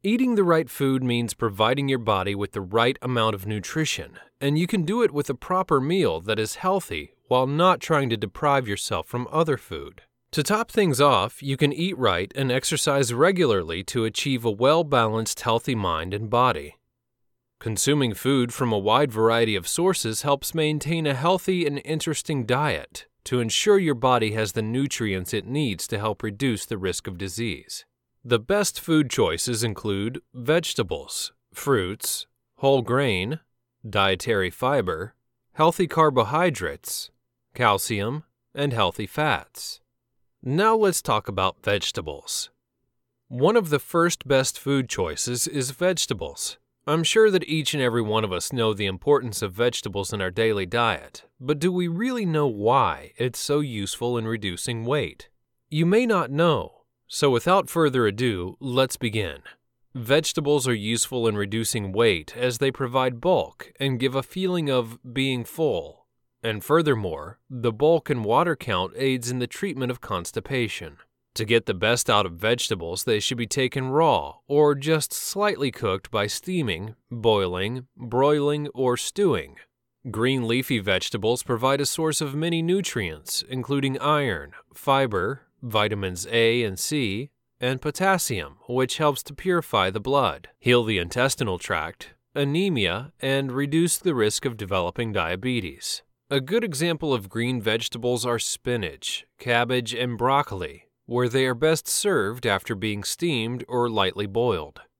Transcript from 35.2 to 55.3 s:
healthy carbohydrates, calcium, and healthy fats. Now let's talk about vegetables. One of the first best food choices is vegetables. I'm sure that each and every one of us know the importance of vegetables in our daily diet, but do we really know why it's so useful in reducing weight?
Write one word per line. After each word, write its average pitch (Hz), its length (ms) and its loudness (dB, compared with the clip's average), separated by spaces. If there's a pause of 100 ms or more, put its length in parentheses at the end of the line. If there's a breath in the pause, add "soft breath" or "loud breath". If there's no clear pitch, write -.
healthy 170 320 2
carbohydrates, 135 1200 0 (440)
calcium, 113 720 2 (300)
and 139 200 -2
healthy 104 320 0
fats. - 760 -4 (600)
Now 196 340 2
let's 202 240 2
talk 107 260 0
about 95 360 -2
vegetables. - 880 -4 (800)
One 147 280 4
of 180 140 2
the 147 80 2
first 170 500 0
best 131 300 2
food 135 320 0
choices 101 560 -2
is 139 240 -2
vegetables. 139 880 -4 (280)
I'm 160 160 2
sure 220 280 6
that 185 180 0
each 156 240 -2
and 143 100 0
every 120 200 2
one 107 220 2
of 95 80 -2
us 87 200 -4
know 113 220 2
the 104 100 -2
importance 117 560 2
of 95 140 -4
vegetables 101 580 -2
in 101 80 -6
our 92 100 -2
daily 104 360 0
diet, 113 580 -2 (160)
but 139 180 -2
do 175 140 0
we 180 160 0
really 220 380 -2
know 151 200 2
why 110 720 2
it's 123 220 -2
so 147 220 0
useful 120 580 -4
in 110 100 -4
reducing 113 560 -6
weight? 123 460 -4 (400)